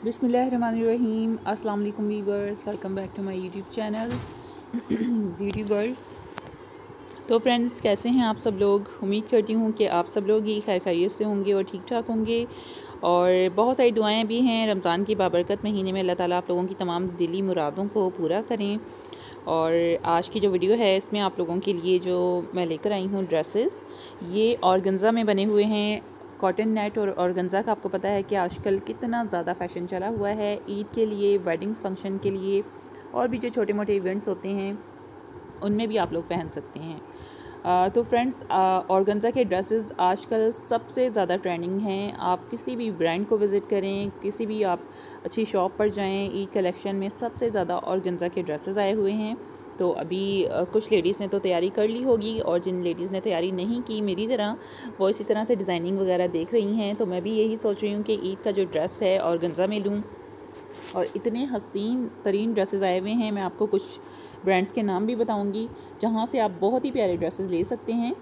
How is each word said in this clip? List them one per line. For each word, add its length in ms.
बिस्मिल्लाहिर्रहमानिर्रहीम। 1400
अस्सलाम 320
वालेकुम 280
व्यूअर्स, 580
welcome 280
back 220
to 60
my 140
YouTube 440
channel 340
<clears throat> 500
Beauty 240
World। 280
तो 100
फ्रेंड्स, 420
कैसे 280
हैं 160
आप 120
सब 140
लोग? 380
उम्मीद 220
करती 280
हूँ 200
कि 140
आप 200
सब 140
लोग 240
ही 160
खैर 180
खैरियत 340
से 120
होंगे 280
और 120
ठीक 240
ठाक 180
होंगे। 400
और 520
बहुत 200
सारी 160
दुआएं 340
भी 140
हैं। 280
रमज़ान 360
की 100
बाबरकत 500
महीने 280
में 80
अल्लाह 160
ताला 200
आप 140
लोगों 140
की 100
तमाम 340
दिली 340
मुरादों 460
को 220
पूरा 320
करें। 360
और 560
आज 240
की 120
जो 100
वीडियो 260
है, 200
इसमें 240
आप 180
लोगों 200
के 140
लिए 260
जो 560
मैं 120
लेकर 260
आई 140
हूँ 180
ड्रेसेस, 480
ये 340
ऑर्गेन्जा 480
में 140
बने 180
हुए 200
हैं। 540
Cotton 280
Net 300
और 120
Organza 520
का 100
आपको 160
पता 200
है 140
कि 120
आजकल 440
कितना 460
ज़्यादा 280
fashion 340
चला 220
हुआ 220
है। 300
ईद 240
के 120
लिए, 320
weddings 420
function 380
के 120
लिए 340
और 140
भी 100
जो 120
छोटे 220
मोटे 240
events 320
होते 200
हैं, 360
उनमें 260
भी 80
आप 160
लोग 160
पहन 200
सकते 320
हैं। 220
अ, 240
तो 140
friends, 480
अ, 400
Organza 400
के 140
dresses 560
आजकल 520
सबसे 580
ज़्यादा 260
trending 440
हैं। 320
आप 380
किसी 260
भी 140
brand 360
को 100
visit 320
करें, 420
किसी 360
भी 160
आप 180
अच्छी 200
shop 320
पर 140
जाएं, 440
ईद 140
कलेक्शन 480
में 120
सबसे 420
ज़्यादा 260
Organza 520
के 140
dresses 360
आए 140
हुए 200
हैं। 240
तो 120
अभी, 540
अ, 200
कुछ 280
ladies 280
ने 80
तो 100
तैयारी 320
कर 180
ली 140
होगी 380
और 180
जिन 240
ladies 300
ने 80
तैयारी 320
नहीं 300
की 180
मेरी 280
तरह, 280
वो 80
इसी 160
तरह 200
से 120
designing 420
वगैरह 280
देख 260
रही 220
हैं। 220
तो 100
मैं 160
भी 100
यही 240
सोच 260
रही 100
हूँ 100
कि 100
ईद 260
का 120
जो 140
dress 380
है 160
ऑर्गेन्जा 480
में 180
लूँ। 180
और 100
इतने 280
हसीन 640
तरीन 300
dresses 280
आए 160
हुए 120
हैं, 220
मैं 100
आपको 240
कुछ 160
brands 260
के 120
नाम 240
भी 100
बताऊँगी 520
जहाँ 260
से 120
आप 120
बहुत 340
ही 60
प्यारे 260
dresses 340
ले 140
सकते 280
हैं। 300